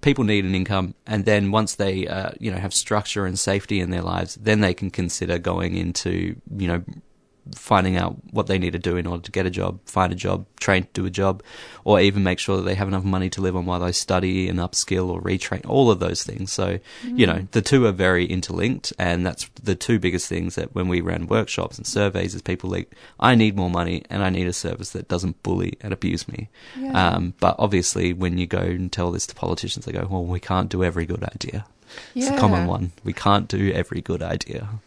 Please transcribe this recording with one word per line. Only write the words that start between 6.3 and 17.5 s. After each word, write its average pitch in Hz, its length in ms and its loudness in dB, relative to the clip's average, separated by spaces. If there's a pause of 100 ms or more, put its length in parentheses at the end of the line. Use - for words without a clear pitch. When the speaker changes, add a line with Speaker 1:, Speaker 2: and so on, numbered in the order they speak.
Speaker 1:
you 98 100 -2
know, 87 160 0 (720)
finding 92 400 2
out 90 180 0 (180)
what 101 140 -2
they 95 120 2
need 87 140 0
to 87 60 -4
do 87 180 0
in 87 120 -2
order 87 140 -6
to - 100 -14
get 95 140 0
a 90 40 0
job, 92 340 -4
find 92 280 0
a 90 40 -4
job, 92 300 -4 (140)
train 95 240 2
to - 80 -14
do 95 140 -2
a 92 40 -2
job, 95 320 0 (420)
or 104 140 8
even 98 240 6
make 90 160 2
sure 98 180 0
that 95 60 0
they 92 140 0
have 101 100 0
enough 95 160 0
money 95 260 0
to 98 120 -6
live 92 160 0
on 90 100 -2
while 90 140 0
they 90 100 0
study 92 580 0
and 87 120 0
upskill 92 480 -2
or 87 120 -4
retrain, 95 460 -2
all 127 240 6
of 95 80 6
those 87 240 -2
things. 98 300 -8
So, 92 260 -2 (240)
you 247 240 4
know, 85 120 4
Speaker 2:
Mm. 95 120 -6